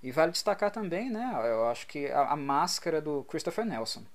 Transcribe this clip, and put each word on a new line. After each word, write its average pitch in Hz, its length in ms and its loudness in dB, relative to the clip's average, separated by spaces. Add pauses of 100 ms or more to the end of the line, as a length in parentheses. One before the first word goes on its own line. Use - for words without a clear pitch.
E 127 80 -6
vale 160 220 4
destacar 202 380 2
também, 208 400 -4
né, 233 200 -2 (140)
eu 113 220 2
acho 117 180 -2
que 143 220 -4
a, 135 240 2
a 147 40 4
máscara 151 640 2
do 147 260 -2
Christopher 170 400 -2
Nelson 113 380 -4 (120)